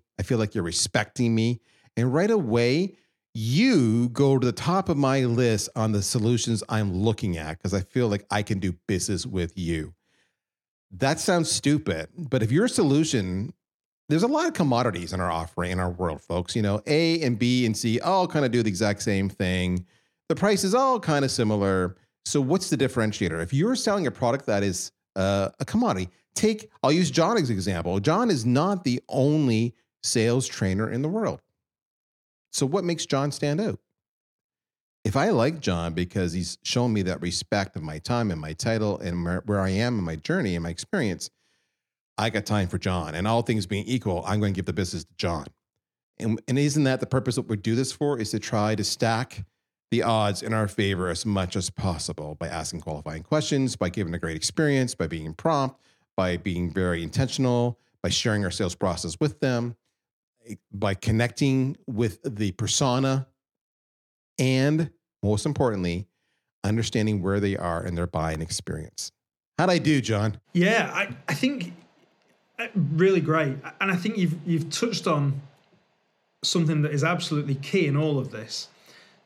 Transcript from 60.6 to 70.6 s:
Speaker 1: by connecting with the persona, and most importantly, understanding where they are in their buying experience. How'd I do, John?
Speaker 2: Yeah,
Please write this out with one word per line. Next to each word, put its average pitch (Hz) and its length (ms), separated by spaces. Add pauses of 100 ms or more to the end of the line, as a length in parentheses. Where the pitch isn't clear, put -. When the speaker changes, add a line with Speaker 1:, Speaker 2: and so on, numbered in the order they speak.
Speaker 1:
by 98 220
connecting 131 840 (100)
with 113 380
the 104 280
persona, 131 760 (1120)
and 139 520 (320)
most 104 240
importantly, 104 600 (580)
understanding 107 580
where 98 180
they 98 160
are 85 280
in 87 100
their 85 120
buying 80 340
experience. - 720 (460)
How'd 180 120
I 175 80
do, 147 220
John? 104 400 (120)
Speaker 2:
Yeah, 185 420